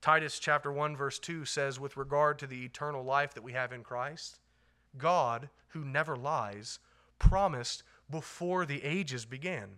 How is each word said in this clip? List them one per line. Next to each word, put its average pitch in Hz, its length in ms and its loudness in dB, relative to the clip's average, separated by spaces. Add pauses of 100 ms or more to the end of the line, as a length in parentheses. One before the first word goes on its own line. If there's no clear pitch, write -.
Titus 156 360 4
chapter 143 340 0
one, 147 240 -2
verse 139 220 -4
two 165 260 -8
says, 135 340 -2
with 135 200 -8
regard 143 400 2
to 139 80 -10
the 127 180 -10
eternal 139 400 -6
life 139 300 0
that 110 100 -14
we 123 80 -12
have 127 180 -2
in 123 120 -12
Christ, 131 560 -8 (580)
God, 139 540 2 (180)
who 156 160 -8
never 143 320 0
lies, 117 640 -4 (400)
promised 180 640 6 (280)
before 175 540 -2
the 143 180 -4
ages 143 440 -2
began. 131 520 -6